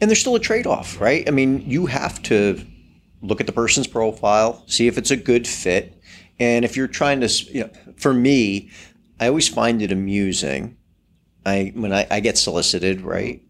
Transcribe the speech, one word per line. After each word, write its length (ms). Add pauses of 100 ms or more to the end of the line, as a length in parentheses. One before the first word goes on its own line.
And 80
there's 80
still 160
a 40
trade-off, 600
right? 280
I 40
mean, 340
you 200
have 380
to 360 (640)
look 180
at 80
the 60
person's 340
profile, 800
see 200
if 100
it's 140
a 40
good 320
fit. 500 (420)
And 260
if 100
you're 140
trying 320
to, 60
s-, 200
you 140
know, 80 (260)
for 180
me, 560 (520)
I 80
always 180
find 340
it 120
amusing. 840 (720)
I, 280
when 200
I, 180
I 80
get 180
solicited, 640
right? 500